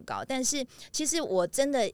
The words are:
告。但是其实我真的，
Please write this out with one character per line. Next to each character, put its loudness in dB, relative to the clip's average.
告。 -4
但 0
是 0
其 -2
实 0
我 2
真 2
的， 2